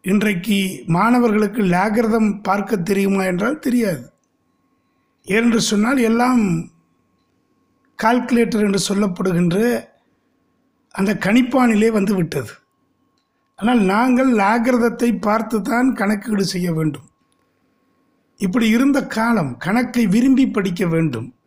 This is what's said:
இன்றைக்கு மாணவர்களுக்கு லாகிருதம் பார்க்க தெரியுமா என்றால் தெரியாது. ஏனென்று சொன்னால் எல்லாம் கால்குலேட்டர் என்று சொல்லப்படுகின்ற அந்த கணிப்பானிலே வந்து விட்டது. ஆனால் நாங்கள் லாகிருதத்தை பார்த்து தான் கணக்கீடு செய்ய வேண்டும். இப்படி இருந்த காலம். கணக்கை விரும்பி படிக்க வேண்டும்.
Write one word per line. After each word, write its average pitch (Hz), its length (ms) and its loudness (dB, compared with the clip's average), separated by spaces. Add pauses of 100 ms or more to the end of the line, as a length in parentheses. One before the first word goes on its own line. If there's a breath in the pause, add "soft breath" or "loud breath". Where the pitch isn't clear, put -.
இன்றைக்கு 196 840 -2
மாணவர்களுக்கு 214 760 2
லாகிருதம் 208 800 0
பார்க்க 202 340 -2
தெரியுமா 196 480 0
என்றால் 190 360 -2
தெரியாது. 214 520 -2 (1120)
ஏனென்று 226 320 0
சொன்னால் 220 400 0
எல்லாம் 226 720 0 (1400)
கால்குலேட்டர் 240 560 2
என்று 196 360 0
சொல்லப்படுகின்ற 190 920 0 (1040)
அந்த 196 240 -2
கணிப்பானிலே 226 760 2
வந்து 202 240 0
விட்டது. 151 340 -4 (1040)
ஆனால் 240 240 0
நாங்கள் 240 540 2
லாகிருதத்தை 233 880 0
பார்த்து 214 400 -2
தான் 240 320 0
கணக்கீடு 208 520 -2
செய்ய 175 280 -4
வேண்டும். 156 360 -4 (1300)
இப்படி 220 320 0
இருந்த 269 380 2
காலம். 220 500 -2
கணக்கை 240 500 -2
விரும்பி 247 400 4
படிக்க 190 400 -2
வேண்டும். 160 480 -2 (120)